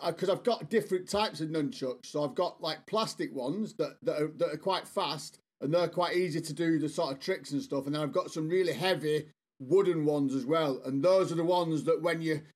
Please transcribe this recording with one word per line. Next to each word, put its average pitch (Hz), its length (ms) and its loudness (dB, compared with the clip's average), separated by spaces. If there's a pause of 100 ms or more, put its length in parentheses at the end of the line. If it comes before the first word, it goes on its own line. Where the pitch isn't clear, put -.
I, 165 100 0
'cause 180 160 -2
I've - 160 0
got 226 260 0
different 190 380 0
types 202 320 -2
of 156 80 -4
nunchucks. 135 580 -4
So 147 180 -2
I've 135 100 -4
got, 175 280 -2
like, 156 240 -6
plastic 208 480 -2
ones 156 400 -4
that, 135 280 -2
that 151 200 0
are, 156 140 -2
that 156 180 -2
are 156 40 -8
quite 185 280 0
fast, 156 520 -6 (220)
and 139 120 -2
they're 170 160 4
quite 170 280 0
easy 165 240 0
to 151 120 -8
do 165 260 2
the 147 100 0
sort 156 240 -2
of 135 80 -8
tricks 180 320 -4
and 139 100 -2
stuff. 139 240 -4
And 143 80 -4
then 151 80 0
I've 143 100 -2
got 180 180 0
some 156 180 -4
really 180 240 2
heavy 151 540 0 (340)
wooden 165 440 4
ones 143 300 2
as 127 100 0
well. 147 400 0
And 135 180 -2
those 185 300 6
are 165 40 0
the 170 80 0
ones 165 400 2
that 156 180 2
when 170 180 0
you, 156 220 -2 (140)